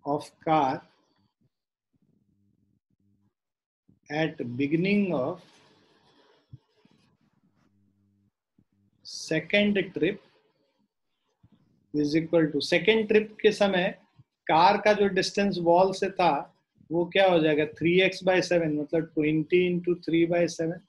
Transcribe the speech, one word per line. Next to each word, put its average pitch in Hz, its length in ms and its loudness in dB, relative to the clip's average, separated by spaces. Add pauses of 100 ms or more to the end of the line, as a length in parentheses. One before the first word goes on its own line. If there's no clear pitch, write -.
of 147 260 -6 (140)
car 156 360 0 (3250)
at 156 280 -4 (200)
beginning 175 560 -2
of 147 280 -4 (3750)
second - 680 -2 (180)
trip 185 260 -2 (1700)
is 147 220 -2
equal 160 360 0
to, 143 100 -4
सेकंड 208 460 0
ट्रिप 214 340 0
के 208 100 4
समय 196 380 0 (580)
कार 185 380 4
का 214 80 4
जो 202 140 2
डिस्टेंस 185 540 -2
वॉल 175 320 4
से 190 160 -4
था 165 380 -2 (420)
वो 170 240 -2
क्या 190 160 4
हो 175 100 4
जाएगा, 156 260 2 (120)
थ्री 175 240 2
एक्स 185 220 -2
by 185 200 2
सेवन, 165 360 0
मतलब 160 340 -4
ट्वेंटी 156 560 0
into 175 340 -2
three 165 240 0
by 170 200 0
seven। 165 420 -6